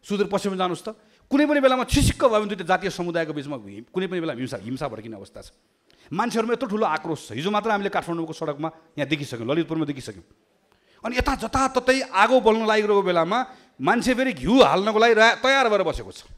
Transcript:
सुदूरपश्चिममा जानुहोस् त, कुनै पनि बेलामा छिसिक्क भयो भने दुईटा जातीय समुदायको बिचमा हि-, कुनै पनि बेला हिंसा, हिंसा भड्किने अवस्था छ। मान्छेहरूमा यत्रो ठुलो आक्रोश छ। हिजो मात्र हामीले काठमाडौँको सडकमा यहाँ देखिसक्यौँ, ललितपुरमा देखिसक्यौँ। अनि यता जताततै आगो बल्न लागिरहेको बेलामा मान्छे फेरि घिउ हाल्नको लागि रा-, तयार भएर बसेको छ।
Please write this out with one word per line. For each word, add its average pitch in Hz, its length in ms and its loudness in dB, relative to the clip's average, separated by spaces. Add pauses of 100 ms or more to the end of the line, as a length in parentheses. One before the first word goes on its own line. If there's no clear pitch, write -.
सुदूरपश्चिममा 196 500 -2
जानुहोस् 180 300 -4
त, 220 100 -12 (340)
कुनै 285 160 4
पनि 294 140 2
बेलामा 262 240 2
छिसिक्क - 400 2
भयो 220 160 4
भने 214 60 -4
दुईटा 190 180 -8
जातीय 185 260 -2
समुदायको 165 420 -4
बिचमा 147 240 -10
हि-, 104 360 -16
कुनै 185 140 -4
पनि 185 140 -6
बेला 160 120 -6
हिंसा, 117 240 -8
हिंसा 127 320 -8
भड्किने 110 280 -12
अवस्था 98 240 -18
छ। - 100 -20 (640)
मान्छेहरूमा 226 400 -2
यत्रो 240 160 -4
ठुलो 214 180 -2
आक्रोश 156 420 -4
छ। - 40 -14
हिजो 147 180 -4
मात्र 208 200 -2
हामीले 202 200 -2
काठमाडौँको 165 420 -4
सडकमा 151 380 -6 (280)
यहाँ 143 100 -4
देखिसक्यौँ, 131 400 -6
ललितपुरमा 160 360 -2
देखिसक्यौँ। 120 400 -10 (800)
अनि 247 120 -4
यता 254 180 0
जताततै 262 680 0
आगो 233 400 4
बल्न 220 260 2
लागिरहेको 208 360 4
बेलामा 180 440 0 (340)
मान्छे 220 340 2
फेरि 254 180 0
घिउ 185 300 4
हाल्नको 196 360 4
लागि 233 160 6
रा-, 220 200 6
तयार 269 340 2
भएर 208 140 2
बसेको 117 300 -4
छ। - 100 -20 (160)